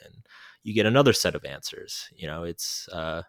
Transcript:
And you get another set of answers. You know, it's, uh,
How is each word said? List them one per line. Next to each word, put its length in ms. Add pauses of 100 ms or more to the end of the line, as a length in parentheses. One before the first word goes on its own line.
And 100 (480)
you 120
get 120
another 260
set 220
of 100
answers. 680
You 140
know, 160
it's, 480
uh, 360